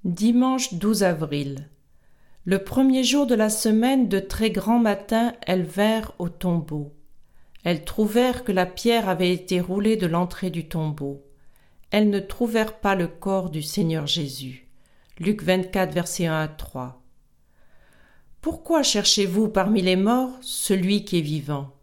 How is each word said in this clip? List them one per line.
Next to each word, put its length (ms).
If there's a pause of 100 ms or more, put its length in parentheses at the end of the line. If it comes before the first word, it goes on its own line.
Dimanche 680
douze 280
avril. 640 (760)
Le 180
premier 400
jour 240
de 80
la 140
semaine, 580
de 120
très 320
grands 280
matins, 540 (120)
elles 200
vinrent 520
au 120
tombeau. 680 (720)
Elles 180
trouvèrent 640
que 80
la 120
pierre 440
avait 240
été 260
roulée 380
de 100
l'entrée 420
du 200
tombeau. 580 (640)
Elles 180
ne 120
trouvèrent 580
pas 160
le 140
corps 400
du 120
Seigneur 460
Jésus. 640 (500)
Luc 240
vingt-quatre, 500
versets 340
un 120
à 80
trois. « 560 (1400)
Pourquoi 420
cherchez-vous 680
parmi 320
les 160
morts 420
celui 640
qui 140
est 40
vivant ? 600